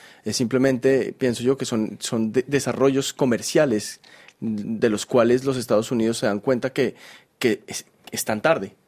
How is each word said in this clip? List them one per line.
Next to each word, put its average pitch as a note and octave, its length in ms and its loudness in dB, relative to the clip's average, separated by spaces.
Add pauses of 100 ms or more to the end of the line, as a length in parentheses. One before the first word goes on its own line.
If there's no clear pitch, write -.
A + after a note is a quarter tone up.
(260)
Es G#2+ 100 -2
simplemente, C3 800 2
pienso A#2+ 260 -2
yo, C3 140 2
que B2+ 80 -6
son, A2 360 -2
son A2+ 320 -2
de-, B2+ 120 2
desarrollos C3+ 680 0
comerciales A#2+ 880 0 (380)
de A2 500 -2
los G#2 160 -2
cuales B2 400 4
los C3+ 100 0
Estados A2+ 340 0
Unidos A2+ 280 0
se - 80 -2
dan G2+ 160 -2
cuenta B2+ 300 0
que, A#2 240 -2 (440)
que - 280 0
es-, - 180 -12 (260)
están A2 300 -4
tarde. - 340 0 (120)